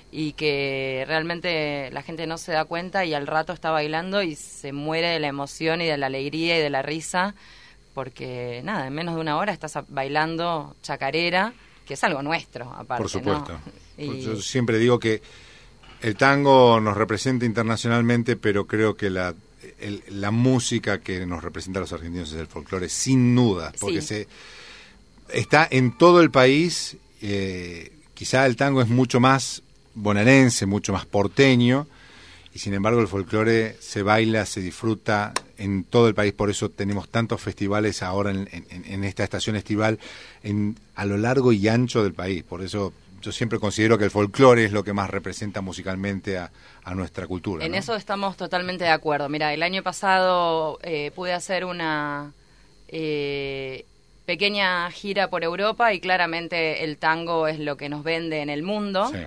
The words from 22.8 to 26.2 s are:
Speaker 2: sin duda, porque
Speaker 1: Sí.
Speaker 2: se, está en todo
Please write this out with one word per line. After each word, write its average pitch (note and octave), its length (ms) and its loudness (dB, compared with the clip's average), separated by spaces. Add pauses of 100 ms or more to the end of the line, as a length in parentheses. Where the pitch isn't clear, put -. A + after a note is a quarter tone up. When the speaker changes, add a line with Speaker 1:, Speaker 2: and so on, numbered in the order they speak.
Speaker 2:
sin B2 480 2
duda, F#2 420 2
porque G2+ 240 -2
Speaker 1:
Sí. - 60 -8
Speaker 2:
se, G#2+ 200 -8 (1040)
está D3 380 4
en B2+ 260 2
todo F3 240 8